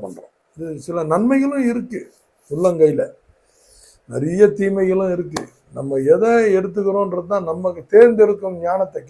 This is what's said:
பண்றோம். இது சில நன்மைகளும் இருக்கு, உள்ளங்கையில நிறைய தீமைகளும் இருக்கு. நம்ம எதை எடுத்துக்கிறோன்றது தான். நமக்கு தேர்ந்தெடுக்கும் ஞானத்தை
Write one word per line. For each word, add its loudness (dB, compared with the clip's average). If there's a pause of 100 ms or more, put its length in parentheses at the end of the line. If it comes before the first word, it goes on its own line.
பண்றோம். -16 (260)
இது -12 (160)
சில -6
நன்மைகளும் 0
இருக்கு, -8 (500)
உள்ளங்கையில 2 (1120)
நிறைய 2 (120)
தீமைகளும் -2
இருக்கு. -6 (340)
நம்ம -4 (160)
எதை 2 (260)
எடுத்துக்கிறோன்றது -2
தான். -2
நமக்கு -6 (100)
தேர்ந்தெடுக்கும் 6
ஞானத்தை -4